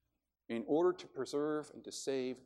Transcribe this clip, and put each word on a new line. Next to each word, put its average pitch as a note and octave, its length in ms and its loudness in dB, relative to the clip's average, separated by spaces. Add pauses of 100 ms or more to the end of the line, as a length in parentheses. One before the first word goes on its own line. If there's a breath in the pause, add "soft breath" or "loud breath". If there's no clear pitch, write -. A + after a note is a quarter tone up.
(480)
in A#2 180 -2
order F3 260 6
to - 140 -10
preserve D3+ 680 -2
and A#2 100 -14
to - 80 -8
save C3 520 -2